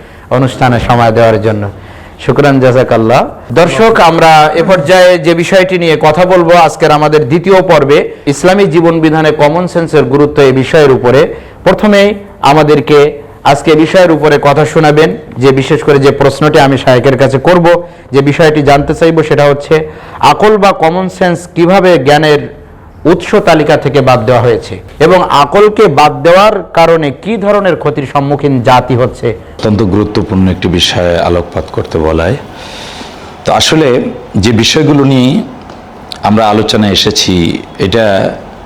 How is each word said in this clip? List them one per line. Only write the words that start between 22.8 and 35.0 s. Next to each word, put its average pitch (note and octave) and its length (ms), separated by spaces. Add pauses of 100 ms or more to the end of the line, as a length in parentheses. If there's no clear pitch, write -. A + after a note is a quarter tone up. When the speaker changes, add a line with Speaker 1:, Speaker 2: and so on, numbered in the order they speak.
Speaker 1:
উৎস F3 300
তালিকা D#3+ 420
থেকে C3+ 240
বাদ B2+ 240
দেওয়া A#2+ 160
হয়েছে A2 380 (200)
এবং F#3 300
আকলকে G3+ 580
বাদ C#3+ 360
দেওয়ার F#3+ 400 (100)
কারণে E3 380
কি G3+ 260
ধরনের G3 380
ক্ষতির C#3+ 380
সম্মুখীন C#3 480
জাতি B2 340
হচ্ছে। B2 400 (220)
Speaker 2:
অত্যন্ত G#2+ 260
গুরুত্বপূর্ণ G2 640
একটি F#2 200
বিষয়ে F2 520
আলোকপাত F2 520
করতে - 260
বলায়, E2 380 (1080)
তো - 80
আসলে D3 480 (340)
যে G2+ 160
বিষয়গুলো C#3 520